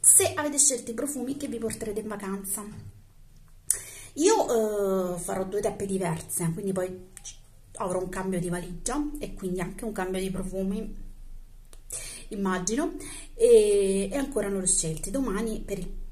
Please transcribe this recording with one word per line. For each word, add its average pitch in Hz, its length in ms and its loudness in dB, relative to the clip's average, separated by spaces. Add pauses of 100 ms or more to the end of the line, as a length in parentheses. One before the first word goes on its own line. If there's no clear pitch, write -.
se - 280 8
avete 294 240 -2
scelto 240 340 4
i - 20 -6
profumi 269 440 -4
che 285 100 -6
vi 226 120 -6
porterete 220 420 -4
in 214 80 -6
vacanza. 196 520 -6 (1500)
Io, 214 1000 4
eh, - 20 -4
farò 190 280 -2
due 202 160 -2
tappe 202 240 -2
diverse, 175 680 0
quindi 196 220 -2
poi 185 360 -4 (680)
avrò 185 260 -2
un 180 80 -4
cambio 190 320 -2
di 175 80 -2
valigia 175 520 -2 (160)
e - 160 -6
quindi 185 280 -4
anche - 240 -6
un 214 80 -4
cambio 185 260 -2
di 190 100 -2
profumi, 190 640 -4 (1300)
immagino, 196 680 -2 (380)
e, 202 800 8
e 285 60 0
ancora 214 320 0
non 196 100 0
l'ho 185 80 0
scelti. 160 420 0
Domani, 220 520 0
per 196 180 -6
il 180 100 -6 (220)